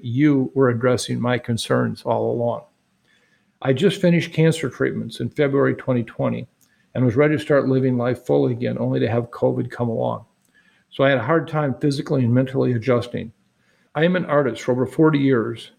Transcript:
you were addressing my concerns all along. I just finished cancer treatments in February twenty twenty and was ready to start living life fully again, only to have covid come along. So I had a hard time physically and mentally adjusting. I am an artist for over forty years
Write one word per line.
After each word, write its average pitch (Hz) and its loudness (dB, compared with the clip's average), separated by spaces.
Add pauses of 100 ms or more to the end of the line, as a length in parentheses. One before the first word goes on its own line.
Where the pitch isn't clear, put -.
you 135 2
were 135 4
addressing 120 0
my 123 0
concerns 120 -2
all 117 0
along. 117 -2 (1000)
I 135 2
just 190 0
finished 170 2
cancer 160 2
treatments 117 -4
in 120 -4
February 135 0
twenty 123 -2
twenty 120 -6 (460)
and 127 0
was 113 2
ready 151 4
to 151 -4
start 135 2
living 131 2
life 120 -2
fully 143 2
again, 120 -4
only 127 -2
to 127 0
have 117 -2
covid 127 -2
come 120 -4
along. 117 -4 (640)
So - -2
I 139 4
had 135 2
a 117 -6
hard 151 0
time 147 -2
physically 143 -2
and 117 2
mentally 131 2
adjusting. 117 -2 (640)
I 151 0
am 180 2
an 170 -2
artist 139 0
for 127 0
over 123 0
forty 156 4
years 117 0